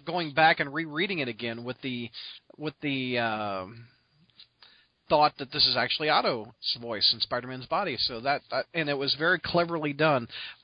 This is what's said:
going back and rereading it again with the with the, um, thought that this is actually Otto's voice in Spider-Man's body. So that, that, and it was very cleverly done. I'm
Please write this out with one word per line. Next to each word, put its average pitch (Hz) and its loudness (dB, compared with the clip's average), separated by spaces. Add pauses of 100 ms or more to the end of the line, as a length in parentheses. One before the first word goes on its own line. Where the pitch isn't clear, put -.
going 165 -4
back 160 6
and 143 -2
rereading 165 -2
it 135 0
again 117 -6
with 123 -6
the 120 -6 (480)
with 151 -6
the, 131 -2
um, 107 -4 (1200)
thought 151 6
that 135 -8
this 147 4
is 123 0
actually 123 0
Otto's 151 2 (340)
voice 113 0
in 117 -4
Spider-Man's 127 -4
body. 170 -2
So 117 -4
that, 139 0 (100)
that, 127 -2
and 160 0
it 143 2
was 135 -2
very 170 2
cleverly 170 0
done. 143 4
I'm 113 -10 (360)